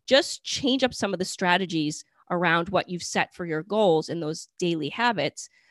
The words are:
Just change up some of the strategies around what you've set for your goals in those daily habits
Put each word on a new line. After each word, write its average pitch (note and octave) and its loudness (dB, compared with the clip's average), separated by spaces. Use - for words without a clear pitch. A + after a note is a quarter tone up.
Just - 2
change C4+ 0
up B3+ 2
some G3+ -4
of F3 -2
the F#3+ -2
strategies F3 0
around E3+ 2
what F#3+ 0
you've F3 -8
set - -2
for F3+ -10
your D#3 -4
goals G3 2
in E3+ -6
those D#3+ -6
daily E3 0
habits G#3+ -2